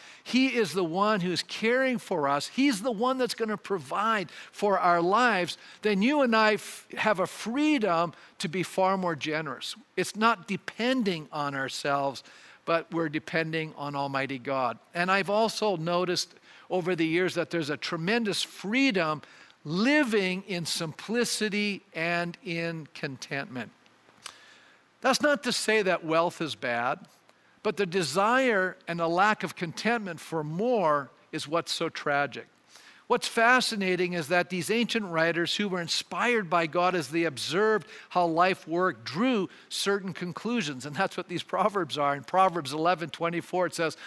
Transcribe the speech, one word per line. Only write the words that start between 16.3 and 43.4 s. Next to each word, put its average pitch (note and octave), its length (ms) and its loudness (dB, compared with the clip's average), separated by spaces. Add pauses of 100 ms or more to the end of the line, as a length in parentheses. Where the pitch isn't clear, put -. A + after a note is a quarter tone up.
over F3+ 240 0
the E3 100 2
years E3 300 0
that E3 160 -4
there's D#3+ 180 -2
a D3 80 -4
tremendous F#3+ 640 -2
freedom F#3+ 800 0 (420)
living G3+ 840 2
in F3 180 -4
simplicity G#3 1160 -2 (100)
and E3+ 500 -2
in E3 520 -6
contentment. C3+ 720 -8 (1300)
That's C4 220 2
not C#4+ 220 2
to B3 80 -2
say G#3+ 320 2
that F3+ 200 0
wealth E3 380 0
is D3 140 -6
bad, B2 440 -2 (600)
but G#3+ 160 -2
the G3+ 80 2
desire F#3+ 920 2 (100)
and E3+ 120 -4
a E3 80 2
lack G3 360 2
of E3+ 120 -6
contentment F#3+ 640 -2
for D#3+ 240 -4
more D#3+ 680 2 (200)
is D#3 160 -6
what's D#3+ 240 -2
so E3+ 160 -2
tragic. C#3+ 600 -2 (580)
What's A#3 220 2
fascinating G3 840 4
is E3 160 -2
that F3 200 2
these F3+ 220 -2
ancient A3+ 340 0
writers E3 500 2
who G#3 140 -2
were F3+ 120 -4
inspired G3 680 -2
by E3+ 160 2
God F3 300 2
as D3 140 -2
they E3+ 160 0
observed E3 640 0 (220)
how F3+ 160 2
life F3 420 2
worked, E3 380 0
drew G3+ 440 0 (200)
certain G3 440 -2
conclusions. E3 720 -6
And D3+ 80 -10
that's F#3+ 200 -2
what - 140 -8
these E3+ 140 -6
Proverbs F#3 560 -2
are. C#3+ 160 2
In C#3 80 -10
Proverbs F3 500 2
eleven D#3+ 380 0
twenty-four, E3+ 560 -2